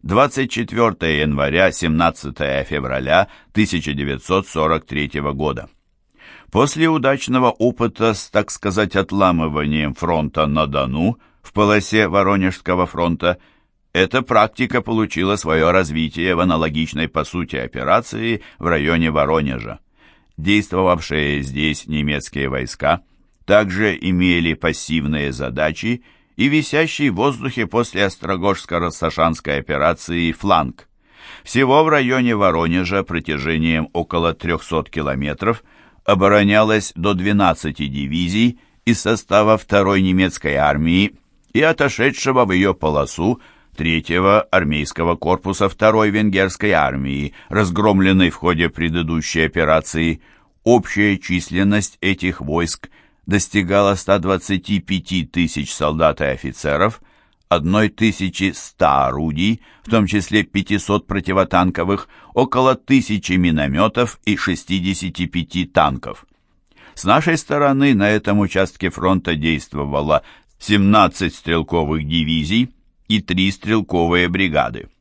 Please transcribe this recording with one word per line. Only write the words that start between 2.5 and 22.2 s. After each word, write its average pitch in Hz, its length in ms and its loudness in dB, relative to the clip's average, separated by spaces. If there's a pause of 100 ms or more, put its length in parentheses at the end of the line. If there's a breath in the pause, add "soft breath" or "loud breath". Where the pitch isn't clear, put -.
февраля 67 640 0 (240 loud breath)
тысяча 85 400 -2
девятьсот 71 560 -4
сорок 78 380 -2
третьего 71 480 -6
года. 69 340 -6 (840 loud breath)
После 147 380 2
удачного 131 640 0
опыта 113 640 0
с, - 160 -8
так - 200 -2
сказать, 98 460 -2
отламыванием 78 1000 0
фронта 78 520 -2
на 76 220 0
Дону 71 520 -2 (220 soft breath)
в - 100 -20
полосе 104 560 2
Воронежского 92 800 0
фронта, 85 540 -2 (520 soft breath)
эта 95 300 0
практика 117 600 0
получила 104 540 -2
свое 80 380 2
развитие 82 640 0
в 82 40 0
аналогичной 80 680 -2
по 76 160 -4
сути 80 320 -6
операции 104 840 -2 (160 loud breath)
в 80 100 -4
районе 82 440 2
Воронежа. 69 680 -2 (580 soft breath)
Действовавшие 82 1040 0
здесь 71 460 -4
немецкие 73 600 -4